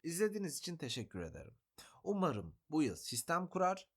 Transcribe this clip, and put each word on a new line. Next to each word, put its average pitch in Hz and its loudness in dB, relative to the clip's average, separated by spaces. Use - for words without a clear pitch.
İzlediğiniz 190 0
için 175 -6
teşekkür 120 -4
ederim. 80 -10
Umarım 147 2
bu 156 4
yıl 107 2
sistem 170 -2
kurar 185 2